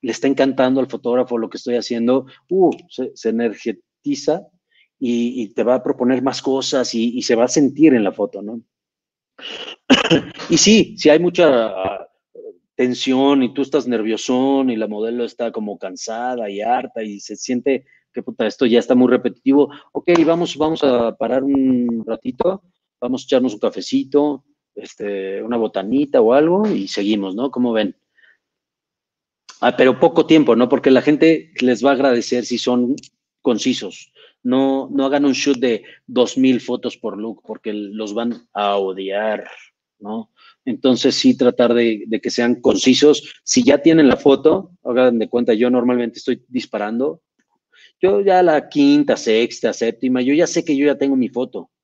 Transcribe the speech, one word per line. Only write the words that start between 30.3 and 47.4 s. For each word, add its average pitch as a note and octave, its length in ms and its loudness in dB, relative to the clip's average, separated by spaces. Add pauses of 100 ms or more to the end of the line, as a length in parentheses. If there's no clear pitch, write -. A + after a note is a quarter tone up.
¿no? A#2+ 120 2
Porque C#3 220 2
la B2+ 120 6
gente D3+ 580 2
les B2 240 0
va C#3 60 4
a C#3 40 2
agradecer B2 520 0
si B2 120 -6
son B2 380 -2 (460)
concisos. A2+ 680 -4 (300)
No, C3+ 480 -2
no C#3 140 -2
hagan C#3+ 220 0
un C3+ 60 2
shoot C3 260 0
de A#2 260 -2 (220)
dos A#2+ 320 0
mil B2+ 220 2
fotos B2 360 -8
por G2+ 220 -10
look G#2+ 260 -12
porque A2 300 -10
los G#2 400 -10
van A#2 400 -6
a G2+ 220 -2
odiar, G2 680 -4 (540)
¿no? G#2+ 320 -12 (340)
Entonces, B2+ 500 0
sí C3 220 2
tratar A#2+ 380 2
de, A2+ 320 0
de A2 140 -4
que A#2+ 100 -6
sean A#2+ 300 -2
concisos. B2+ 720 2 (100)
Si - 180 0
ya C#3 160 4
tienen D#3+ 300 6
la B2 80 4
foto, D3 540 2 (140)
hagan B2 340 2
de G#2+ 100 -4
cuenta, A#2+ 240 0
yo A#2 160 2
normalmente B2 500 0
estoy - 300 -6
disparando. A#2+ 760 -6 (800)